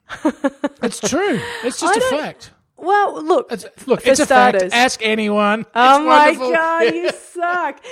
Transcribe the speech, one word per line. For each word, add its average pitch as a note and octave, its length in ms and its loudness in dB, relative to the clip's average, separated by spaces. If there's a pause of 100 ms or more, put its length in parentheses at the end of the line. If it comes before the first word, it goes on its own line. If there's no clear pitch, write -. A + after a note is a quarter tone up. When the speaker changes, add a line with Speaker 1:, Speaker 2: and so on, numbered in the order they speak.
Speaker 1:
<laughs> - 160 -10 (580)
Speaker 2:
It's A#3+ 180 -6
true. C#4+ 400 -2 (240)
It's B3 160 -6
just F4 140 0
Speaker 1:
I - 20 2
Speaker 2:
a A#4 40 -2
Speaker 1:
don't B4+ 200 -2
Speaker 2:
fact. - 300 -12 (260)
Speaker 1:
Well, F#4+ 480 -2
look, D#4 280 0
Speaker 2:
It's, G#3+ 120 -8 (220)
look, D#3+ 160 0
Speaker 1:
for - 80 2
Speaker 2:
it's C4+ 80 4
a D4 80 2
fact. B3 320 4
Speaker 1:
starters, F#3 140 -2
Speaker 2:
Ask B3 320 0
anyone. G#3 600 0 (100)
Speaker 1:
Oh B3+ 240 6
Speaker 2:
It's D4+ 60 -2
Speaker 1:
my D4+ 220 6
Speaker 2:
wonderful. C4 260 0
Speaker 1:
God, E4 300 0
Speaker 2:
Yeah. D#4 100 2
Speaker 1:
you E4+ 200 -4
suck. F4 800 -6